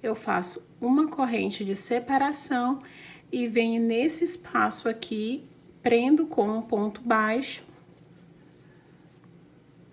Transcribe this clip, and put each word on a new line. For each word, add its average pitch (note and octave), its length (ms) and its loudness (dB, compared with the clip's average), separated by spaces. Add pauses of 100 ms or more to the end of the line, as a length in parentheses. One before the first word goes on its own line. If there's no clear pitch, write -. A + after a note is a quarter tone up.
eu A3 140 -2
faço F#3 500 -4 (140)
uma C4+ 260 4
corrente A3 580 -2
de G3 120 -2
separação C4+ 1040 0 (480)
e B3 160 -2
venho A3+ 340 2
nesse A#3+ 440 0
espaço A3+ 640 0
aqui, A3+ 580 -4 (340)
prendo C4 460 4
com G#3 220 2
um A3+ 140 -2
ponto G#3+ 400 -2
baixo. A3+ 600 0 (2250)